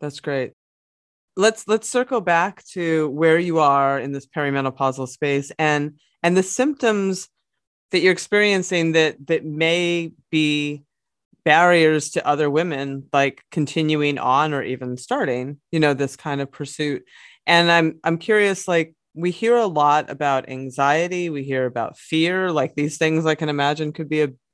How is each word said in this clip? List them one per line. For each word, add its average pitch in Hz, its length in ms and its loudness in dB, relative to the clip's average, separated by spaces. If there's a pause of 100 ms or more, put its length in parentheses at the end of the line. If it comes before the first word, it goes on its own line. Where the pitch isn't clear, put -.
That's 143 180 -10
great. 135 320 -4 (840)
Let's, 220 300 0
let's 220 220 -2
circle 254 320 -2
back 175 420 0 (100)
to 160 360 0
where 160 300 2
you 170 220 0
are 139 380 4
in 135 140 -6
this 139 140 -10
perimenopausal 135 840 -2
space 139 500 -4
and, 151 360 0 (280)
and 175 140 2
the 185 60 4
symptoms 208 840 -2 (640)
that 185 80 2
you're 185 120 4
experiencing 185 800 0
that, 156 240 2 (120)
that 165 180 0
may 165 640 -2 (180)
be 147 520 -2 (640)
barriers 160 640 4
to - 160 -4
other 147 240 0
women, 139 640 -4
like, 139 360 0
continuing 151 680 0
on 143 340 2
or 139 100 -4
even 123 360 -8
starting, 143 600 -4 (140)
you 165 80 0
know, 147 140 4
this 135 220 -4
kind 143 260 -6
of 135 100 -10
pursuit. 147 520 -6 (420)
And 170 240 4
I'm, 160 340 2
I'm 165 140 0
curious, 202 500 0
like, 165 260 -2 (200)
we 170 160 -4
hear 226 260 0
a 233 100 2
lot 151 440 2
about 139 400 -2
anxiety, 147 800 -2
we 147 120 -8
hear 135 220 -2
about 120 320 -4
fear, 175 560 0
like, 135 220 0
these 147 240 -4
things 160 260 0
I 156 120 2
can 156 120 -4
imagine 147 440 -2
could 156 180 -10
be 151 120 0
a 139 100 -2 (220)